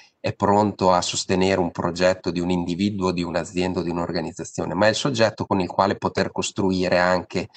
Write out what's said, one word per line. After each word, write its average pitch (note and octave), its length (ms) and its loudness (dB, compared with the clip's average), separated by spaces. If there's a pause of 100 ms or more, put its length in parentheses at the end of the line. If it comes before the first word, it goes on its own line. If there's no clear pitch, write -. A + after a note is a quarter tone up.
(200)
è - 140 -4
pronto G2+ 580 2
a F2 100 4
sostenere F#2+ 600 0
un F2 100 -2
progetto F2+ 600 0
di F2 100 -2
un F2 80 -2
individuo, F#2 640 -2
di F2 120 -4
un'azienda F2+ 560 -2
o E2+ 40 -2
di F2 80 -4
un'organizzazione, E2+ 800 -6
ma G2 140 4
è - 20 6
il A2 60 2
soggetto A2+ 500 0
con G2 160 0
il F2 80 -4
quale G2 260 2
poter F#2 360 -2
costruire F#2 680 0
anche F2+ 580 0